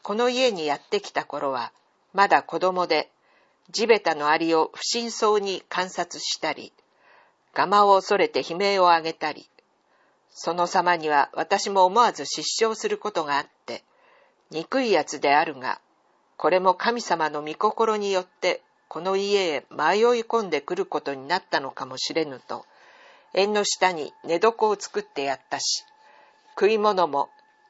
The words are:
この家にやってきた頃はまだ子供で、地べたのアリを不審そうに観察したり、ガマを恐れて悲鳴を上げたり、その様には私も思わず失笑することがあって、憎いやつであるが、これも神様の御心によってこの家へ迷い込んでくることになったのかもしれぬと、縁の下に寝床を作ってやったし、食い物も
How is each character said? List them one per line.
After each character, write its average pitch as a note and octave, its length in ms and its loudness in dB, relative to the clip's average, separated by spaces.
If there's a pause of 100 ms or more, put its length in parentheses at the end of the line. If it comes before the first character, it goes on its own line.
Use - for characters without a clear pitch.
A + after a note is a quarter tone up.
こ G3+ 140 -6
の B3 120 2
家 B3 220 2
に E3 160 -4
や C#3+ 100 0
っ - 40 -14
て G#3 200 -2
き - 120 -16
た D3+ 120 -4
頃 C#3+ 280 -6
は A#2+ 200 -6 (400)
ま G3 140 4
だ D#3 160 6
子 - 160 -8
供 F3+ 300 0
で、 D#3 220 0 (600)
地 G#3 160 -2
べ G#3+ 140 6
た E3 160 0
の D3 120 -2
ア D#3 80 4
リ E3 200 2
を - 180 2
不 - 80 -14
審 A#3 300 -4
そ G#3+ 240 2
う G#3 40 2
に G3 280 -6
観 F#3 220 -4
察 E3+ 280 -8
し - 220 -6
た D#3 120 -4
り、 - 200 -12 (840)
ガ D3 120 0
マ G3+ 200 6
を G3 80 8
恐 F#3+ 220 2
れ F#3 120 4
て - 120 -2
悲 E3+ 180 -6
鳴 G3+ 220 0
を F3+ 60 6
上 E3 160 6
げ D#3+ 100 -6
た D#3 180 -6
り、 - 180 -16 (840)
そ - 220 -6
の F3 120 0
様 F3 300 2
に D#3 120 -4
は C#3+ 240 2
私 G3 380 -2
も G3 140 6
思 F#3+ 160 4
わ A3 120 4
ず C#3+ 120 -10
失 - 400 -2
笑 A3 120 -2
す A3 120 -6
る G3+ 100 -4
こ G#3+ 120 -8
と E3+ 140 -4
が C#3+ 120 -2
あ D3 60 0
っ - 40 -12 (200)
て、 - 180 -12 (680)
憎 D#3+ 320 -4
い A#3 80 0
や D#3 140 4
つ D3+ 160 -10
で C#3+ 140 4
あ D3+ 100 4
る C#3 140 -8
が、 B2 220 -6 (560)
こ D#3 140 0
れ F#3 100 4
も F#3 140 4
神 A#3 280 -2
様 D#3+ 280 -2
の D3+ 120 -8
御 D#3 120 -10
心 G#3+ 420 0
に G3+ 160 -4
よ F#3 100 0
っ - 20 -10
て - 380 -4 (260)
こ D#3 120 -10
の F#3+ 160 -2
家 G3 320 0
へ D3 220 -4
迷 D#3 280 0
い A3 40 4 (200)
込 A3+ 220 -2
ん F3+ 60 -8
で D3 100 0
く F3+ 140 -6
る G3 120 -4
こ D3 140 -4
と C#3 140 -6
に C3+ 140 -12
な F3+ 100 0
っ F#3 100 -6
た D#3+ 120 -2
の C3+ 100 -10
か C3+ 160 -12
も B2+ 120 -12
し - 160 -6
れ D#3+ 100 0
ぬ C3+ 160 -10
と、 - 240 -12 (720)
縁 G3+ 180 2
の G#3 120 0
下 F#3 280 0
に D3+ 200 -8 (120)
寝 E3 100 -2
床 A3 320 2
を G#3 100 0
作 - 240 -8
っ - 20 -12
て C#3 220 -8
や C#3 100 -2
っ C3 60 -10 (100)
た C#3 100 -6
し、 - 240 -6 (640)
食 G3+ 200 2
い A3 80 2
物 G3+ 280 2
も C#3 220 -2 (420)